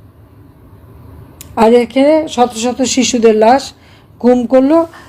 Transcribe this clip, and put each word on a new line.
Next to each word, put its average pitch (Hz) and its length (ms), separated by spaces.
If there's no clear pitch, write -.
আর 226 180
এখানে 277 540
শত 240 280
শত 247 260
শিশুদের 226 540
লাশ 233 360
গুম 247 240
করলো। 285 400